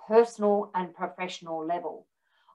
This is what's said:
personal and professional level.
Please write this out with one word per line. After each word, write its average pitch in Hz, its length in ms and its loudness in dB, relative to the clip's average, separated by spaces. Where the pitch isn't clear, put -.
personal 208 680 4
and 175 180 -4
professional 185 720 -8
level. 165 420 -6